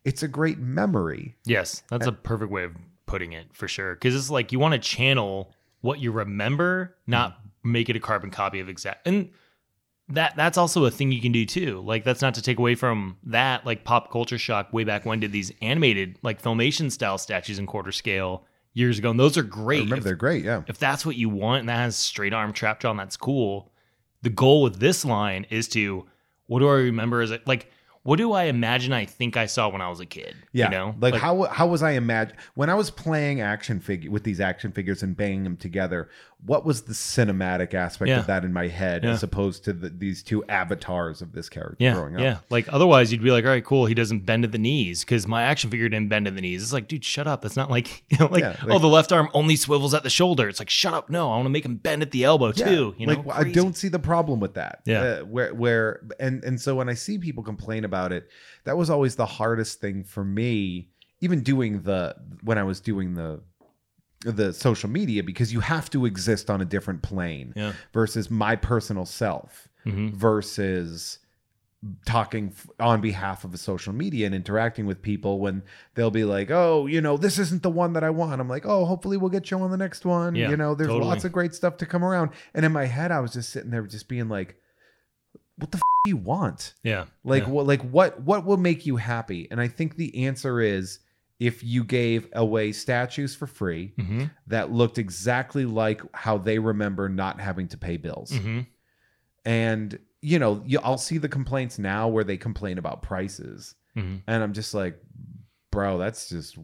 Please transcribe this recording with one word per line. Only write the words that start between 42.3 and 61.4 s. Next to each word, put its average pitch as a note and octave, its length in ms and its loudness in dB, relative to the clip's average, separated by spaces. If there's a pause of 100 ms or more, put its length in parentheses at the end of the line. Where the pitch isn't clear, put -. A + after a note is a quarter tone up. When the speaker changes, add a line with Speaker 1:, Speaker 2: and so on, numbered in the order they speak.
Speaker 2:
Like, A#2+ 200 0
otherwise, C#3 400 8
you'd A2+ 120 0
be B2+ 80 6
like, A#2+ 160 6
"All C3+ 40 4
right, B2 140 2
cool, C3+ 220 4
he A2+ 80 4
doesn't A2 320 0
bend A#2 180 4
at G#2+ 80 0
the A#2 60 0
knees," G#2+ 460 0
'cause A2 220 2
my A#2 160 0
action C3 280 2
figure A2+ 180 0
didn't G#2+ 220 0
bend G#2+ 160 2
at F#2+ 80 -4
the F#2+ 80 -8
knees. F2+ 200 -4
It's A2+ 120 -6
like, A2+ 120 -4
dude, D3+ 160 -8
shut C#3+ 240 -4
up. C#3+ 140 -2
That's - 160 -6
not C3+ 140 0
like, - 360 -2
<laughs> - 40 -4
you B2+ 80 6
know, D#3 80 8
like, F3 160 4
Speaker 1:
Yeah, G2+ 200 -2
Speaker 2:
"Oh, - 40 -8
Speaker 1:
like D#3 160 6
Speaker 2:
the D#3+ 60 8
left D#3 220 8
arm D#3 220 6
only D3+ 240 4
swivels C#3+ 380 2
at D3+ 80 2
the B2+ 80 -2
shoulder." E3 360 4
It's G2+ 120 -4
like, G#2 100 -10
shut - 240 0
up. - 160 -4
No, D3+ 240 0
I A2 60 0
wanna C3 100 0
make D3 160 0
him A#2+ 120 -6
bend D#3 260 -2
at C#3+ 80 -4
the B2 140 2
elbow C3 300 8
Speaker 1:
Yeah, A3 140 2
Speaker 2:
too. C3+ 300 4
You A2+ 80 -2
Speaker 1:
like, D3 180 2
Speaker 2:
know, C#3 80 -4
Speaker 1:
I D3+ 120 4
Speaker 2:
crazy. B2 100 0
Speaker 1:
don't F3+ 200 4
see G3 140 -4
the F3 100 0
problem D3+ 400 2
with G2 160 -2
that. C#2+ 300 -10
Speaker 2:
Yeah. G#2+ 160 4
Speaker 1:
Uh, A2+ 200 0
where, G#2+ 340 -2
where, A2+ 460 2 (200)
and, C3 240 -2
and B2 160 -2
so C3+ 140 0
when B2+ 160 -2
I A#2+ 40 -2
see G3+ 220 -6
people D3+ 260 -6
complain G#2+ 440 -6
about F#2 260 -2
it, E2+ 160 -6 (360)
that C#3 120 0
was E3+ 140 2
always C#3 260 2
the A#2 80 0
hardest A2+ 560 -2
thing G2 240 -6
for G2 220 -8
me, G2 640 -2 (320)
even E3+ 200 2